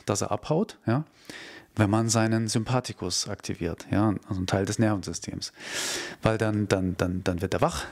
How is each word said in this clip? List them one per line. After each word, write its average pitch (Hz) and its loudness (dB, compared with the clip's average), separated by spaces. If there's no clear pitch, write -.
dass 101 2
er 101 -2
abhaut, 156 -2
ja? 131 2
Wenn 107 4
man 113 4
seinen 113 2
Sympathikus 113 -2
aktiviert, - -6
ja? 101 4
Also 101 -4
einen 90 -2
Teil 98 2
des 104 -2
Nervensystems. 104 -2
Weil 110 4
dann, 107 0
dann, 92 2
dann, 92 0
dann 87 2
wird 95 0
er 87 0
wach, - 0